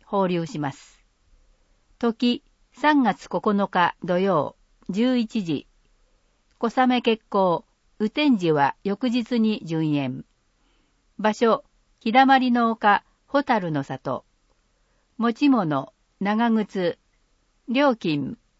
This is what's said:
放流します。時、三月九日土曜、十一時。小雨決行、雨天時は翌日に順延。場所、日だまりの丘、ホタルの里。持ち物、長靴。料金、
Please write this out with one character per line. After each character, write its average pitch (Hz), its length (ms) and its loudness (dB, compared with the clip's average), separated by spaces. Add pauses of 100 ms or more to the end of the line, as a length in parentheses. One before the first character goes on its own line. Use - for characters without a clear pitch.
放 196 220 -2
流 170 180 -2
し 156 140 -10
ま 139 120 -6
す。 - 320 -20 (960)
時、 233 460 -2 (280)
三 294 300 2
月 226 280 -2
九 175 120 -4 (100)
日 190 520 0
土 175 160 0
曜、 185 360 0 (360)
十 247 260 0
一 220 260 -4
時。 156 240 -6 (920)
小 233 100 -2 (140)
雨 247 180 2
決 220 300 0
行、 190 340 0 (340)
雨 214 120 -2
天 294 260 2
時 175 140 0
は 143 320 2
翌 202 260 -4
日 240 300 -2
に 214 260 -2
順 160 260 -2
延。 135 320 -4 (960)
場 214 160 0
所、 226 300 0 (360)
日 220 120 -4
だ 262 160 6
ま 269 100 6
り 254 140 -2
の 233 180 0
丘、 208 340 0 (220)
ホ 285 160 0
タ 226 180 0
ル 175 120 -4
の 143 100 -2
里。 131 420 -8 (960)
持 233 160 -2
ち 285 160 2
物、 160 440 0 (280)
長 214 300 0
靴。 202 480 -2 (680)
料 262 260 2
金、 151 420 -4 (220)